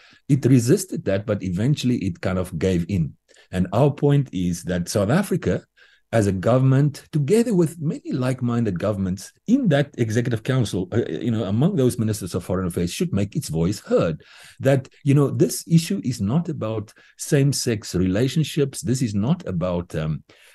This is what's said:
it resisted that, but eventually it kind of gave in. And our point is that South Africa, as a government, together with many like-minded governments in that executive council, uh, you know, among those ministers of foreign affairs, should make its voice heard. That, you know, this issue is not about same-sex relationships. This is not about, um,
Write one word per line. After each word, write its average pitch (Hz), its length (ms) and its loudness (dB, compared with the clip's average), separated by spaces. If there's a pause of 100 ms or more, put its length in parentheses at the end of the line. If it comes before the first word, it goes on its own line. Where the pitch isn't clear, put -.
(280)
it 135 160 2
resisted 127 600 2
that, 98 200 0
but 104 160 -2
eventually 120 540 0
it 90 240 -4
kind 92 180 -2
of 90 220 -4
gave 90 280 2
in. 82 260 -2 (360)
And 90 220 0
our 135 180 4
point 143 420 2
is 87 380 -2
that 87 180 -4
South 101 220 0
Africa, 160 540 0 (480)
as 104 160 2
a 95 40 0
government, 131 800 2
together 202 460 2
with 165 240 2
many 240 320 -6
like-minded 120 680 0
governments 98 540 -4 (160)
in 254 220 2
that 139 280 2
executive 117 460 0
council, 107 480 0
uh, 113 160 2
you 113 240 -4
know, 110 140 0
among 127 280 2
those 127 240 2
ministers 107 380 -2
of 87 80 -6
foreign 92 240 -2
affairs, 87 240 -4
should 175 200 -4
make 101 220 -2
its - 140 -6
voice 98 320 -2
heard. 110 420 0 (380)
That, 135 280 2 (140)
you 139 120 4
know, 139 140 4
this 127 380 0
issue 165 380 2
is 117 160 -4
not 131 280 0
about 110 440 -6 (260)
same-sex 131 800 0
relationships. 131 840 0
This 131 220 -2
is 107 100 -2
not 117 360 -2
about, 87 480 -4
um, 78 260 -4 (320)